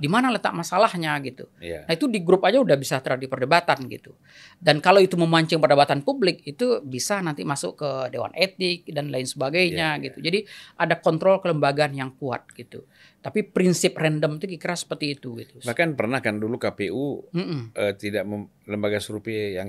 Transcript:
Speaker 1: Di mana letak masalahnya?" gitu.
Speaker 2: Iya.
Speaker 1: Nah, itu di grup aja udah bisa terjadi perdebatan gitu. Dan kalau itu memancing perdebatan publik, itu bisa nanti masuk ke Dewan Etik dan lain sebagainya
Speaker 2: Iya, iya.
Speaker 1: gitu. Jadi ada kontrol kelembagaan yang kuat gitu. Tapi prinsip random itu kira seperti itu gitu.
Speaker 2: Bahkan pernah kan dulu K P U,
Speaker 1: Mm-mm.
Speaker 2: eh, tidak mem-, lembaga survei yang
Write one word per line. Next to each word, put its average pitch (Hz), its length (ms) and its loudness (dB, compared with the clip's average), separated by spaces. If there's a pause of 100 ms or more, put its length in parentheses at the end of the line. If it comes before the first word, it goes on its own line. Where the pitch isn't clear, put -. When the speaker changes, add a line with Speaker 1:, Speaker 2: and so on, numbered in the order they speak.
Speaker 1:
Di 143 80 0
mana 247 240 2
letak - 180 -2
masalahnya?" 170 680 0
gitu. 127 260 -12 (140)
Speaker 2:
Iya. 156 240 -10
Speaker 1:
Nah, 165 80 0
itu 254 160 0
di 220 160 0
grup 180 180 6
aja 202 160 6
udah 175 160 4
bisa 139 240 -2
terjadi 131 300 -4
perdebatan 135 580 2
gitu. - 300 -16 (420)
Dan 151 220 4
kalau 185 180 8
itu 190 160 6
memancing 165 460 2
perdebatan 143 400 6
publik, 240 420 0
itu 233 380 -2
bisa 139 400 -4
nanti 160 240 -4
masuk 151 340 -4
ke 147 100 -4 (220)
Dewan 120 240 -6
Etik 180 540 -2
dan 143 240 -6
lain 131 160 -4
sebagainya 160 640 0
Speaker 2:
Iya, 147 60 -8
iya. 139 80 -8
Speaker 1:
gitu. - 100 -20
Jadi 170 200 -2 (360)
ada 170 240 0
kontrol 185 400 2
kelembagaan 147 540 0
yang 131 240 -8
kuat 123 340 -8
gitu. - 320 -18 (380)
Tapi 214 200 -4
prinsip 180 560 2
random 151 400 0
itu 185 160 -10
kira 170 240 -6
seperti 143 400 -6
itu 127 240 -12
gitu. - 240 -20
Speaker 2:
Bahkan 127 320 0
pernah 117 240 0
kan 107 160 -2
dulu 110 240 -4
K 107 160 -2
P 95 160 -4
U, 135 400 -4
Speaker 1:
Mm-mm. 151 400 -6
Speaker 2:
eh, 101 240 -2
tidak 101 240 -4
mem-, 104 280 -8 (200)
lembaga 104 320 -2
survei 107 560 -6
yang 95 120 -6